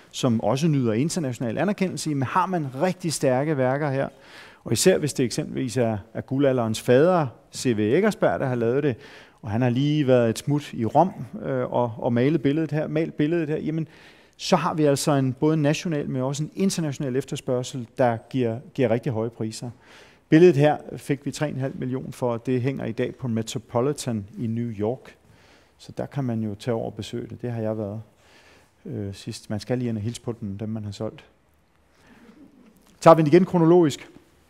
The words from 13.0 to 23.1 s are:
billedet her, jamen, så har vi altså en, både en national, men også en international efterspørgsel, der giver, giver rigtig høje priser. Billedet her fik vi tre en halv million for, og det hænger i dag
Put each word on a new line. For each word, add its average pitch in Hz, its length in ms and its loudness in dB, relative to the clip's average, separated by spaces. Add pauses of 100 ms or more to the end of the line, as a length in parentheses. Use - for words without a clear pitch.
billedet 156 360 -2
her, 151 80 -4
jamen, 156 300 -4 (500)
så - 180 2
har 170 180 0
vi 156 100 2
altså 143 280 4
en, 135 220 2
både 156 200 0
en 160 80 2
national, 147 480 0
men 135 120 -4
også 139 220 -4
en - 120 -8
international 156 600 -2
efterspørgsel, 127 720 -4 (100)
der 120 200 4 (120)
giver, 120 300 -2 (140)
giver 127 160 2
rigtig 120 220 0
høje 110 180 -2
priser. 113 400 -8 (600)
Billedet 165 260 8
her 143 220 4 (200)
fik - 280 -6
vi 139 60 -4
tre 151 180 -4
en 135 100 -6
halv 135 160 -4
million 127 360 -6
for, 123 220 -4
og 113 120 -8
det 127 160 0
hænger 123 240 -4
i 113 60 -4
dag 123 240 -4